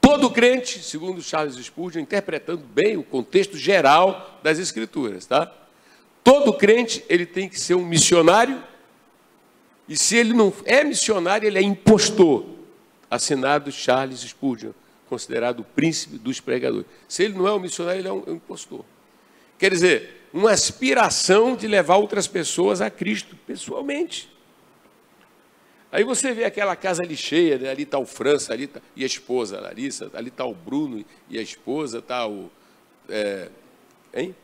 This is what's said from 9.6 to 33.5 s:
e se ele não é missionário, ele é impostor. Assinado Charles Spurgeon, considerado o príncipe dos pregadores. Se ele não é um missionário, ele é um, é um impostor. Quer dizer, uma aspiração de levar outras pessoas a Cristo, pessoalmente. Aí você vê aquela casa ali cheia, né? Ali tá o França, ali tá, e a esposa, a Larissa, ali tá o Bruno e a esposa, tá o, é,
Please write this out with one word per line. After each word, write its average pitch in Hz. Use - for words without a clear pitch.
e 104
se 190
ele 233
não 220
é 262
missionário, 214
ele 196
é 190
impostor. 185
Assinado 139
Charles 131
Spurgeon, 117
considerado 120
o 107
príncipe 147
dos 123
pregadores. 127
Se -
ele 208
não 185
é 208
um 202
missionário, 180
ele 185
é 190
um, 190
é -
um -
impostor. -
Quer 190
dizer, 175
uma 196
aspiração 226
de 220
levar 180
outras 208
pessoas 180
a 214
Cristo, 202
pessoalmente. -
Aí -
você 254
vê 226
aquela 202
casa 180
ali 160
cheia, 156
né? 131
Ali 143
tá 139
o 127
França, -
ali 127
tá, -
e 131
a -
esposa, 117
a -
Larissa, 104
ali 117
tá 127
o 123
Bruno 113
e 110
a 113
esposa, 117
tá 123
o, 98
é, 101